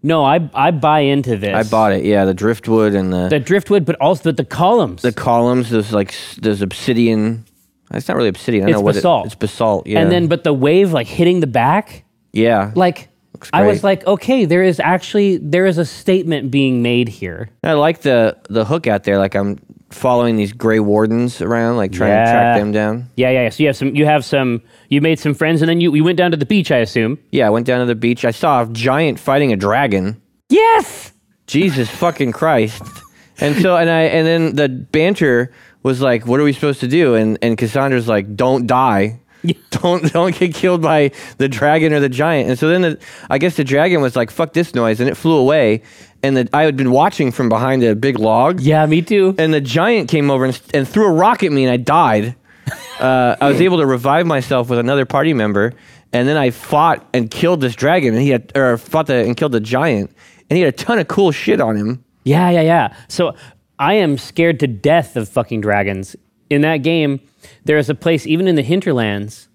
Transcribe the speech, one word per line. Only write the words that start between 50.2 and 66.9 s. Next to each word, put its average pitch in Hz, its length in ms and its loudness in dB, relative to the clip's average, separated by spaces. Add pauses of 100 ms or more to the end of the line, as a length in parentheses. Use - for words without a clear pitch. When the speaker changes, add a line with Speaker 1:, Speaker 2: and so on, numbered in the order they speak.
Speaker 2:
over 131 160 0
and, 127 120 -4 (140)
and 139 160 -2
threw 214 180 0
a 185 60 2
rock 196 300 2
at 170 100 0
me, 135 120 2
and 127 80 2
I 123 40 0
died. 123 580 0 (320)
Speaker 1:
<laughs> - 80 -10 (260)
Speaker 2:
Uh, 127 400 2
I 143 80 2
was 139 120 2
able 180 180 2
to 147 80 2
revive 135 380 0
myself 131 460 -2
with 120 80 0
another 131 260 0
party 147 300 0
member, 107 400 0 (380)
and 123 160 0
then 151 80 0
I 135 140 2
fought 151 600 0
and 117 160 -2
killed 170 320 -2
this 127 140 -4
dragon, 139 400 0
and 120 80 0
he 143 80 2
had, 120 240 -2
or 127 240 2
fought 156 300 -4
the, 139 80 0
and 117 200 0
killed 151 160 -2
the 117 80 0
giant, 120 520 -2 (360)
and 151 80 0
he 180 60 2
had 143 100 2
a - 40 -10
ton 233 240 -2
of 156 80 -4
cool 190 240 2
shit - 280 -2
on 110 160 0
him. 110 280 -6 (180)
Speaker 1:
Yeah, 165 280 2
yeah, 170 120 2
yeah. 160 320 2 (140)
So 170 260 -4 (460)
I 156 140 2
am 165 220 0
scared 165 440 -2
to 143 80 0
death 143 480 0
of 110 120 -4
fucking 117 320 -4
dragons. 101 540 -4 (360)
In 143 100 2
that 156 180 0
game, 151 400 -2 (460)